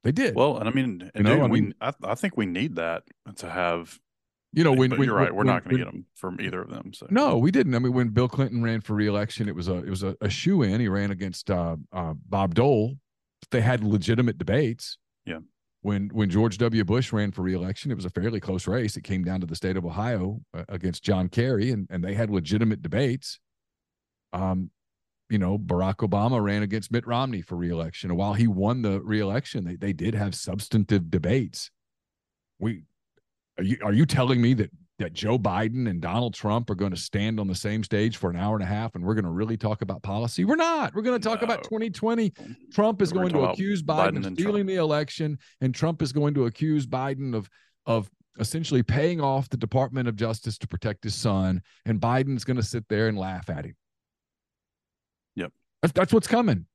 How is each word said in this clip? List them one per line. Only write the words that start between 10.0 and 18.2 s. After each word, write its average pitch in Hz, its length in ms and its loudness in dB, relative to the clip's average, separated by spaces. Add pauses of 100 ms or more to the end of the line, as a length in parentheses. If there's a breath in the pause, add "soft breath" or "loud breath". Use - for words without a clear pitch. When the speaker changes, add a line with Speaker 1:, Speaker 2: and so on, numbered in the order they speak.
Speaker 1:
a, 95 160 -2
a 101 100 0
shoo-in. 120 480 2
He 120 80 2
ran 101 240 0
against, 95 400 -6
uh, 85 240 0 (180)
uh, 82 220 -6 (140)
Bob 98 260 0
Dole. 120 400 4 (560)
They 117 120 2
had 117 200 2
legitimate 107 560 2
debates. 117 580 -2 (280)
Speaker 2:
Yeah. 82 160 -8 (420)
Speaker 1:
When, 101 300 -2
when 107 180 2
George 104 280 2
W. 113 260 2
Bush 117 280 0
ran 104 200 0
for 92 100 -6
re-election, 92 480 -4
it 110 60 -2
was 92 80 -8
a 90 60 -6
fairly 107 280 -2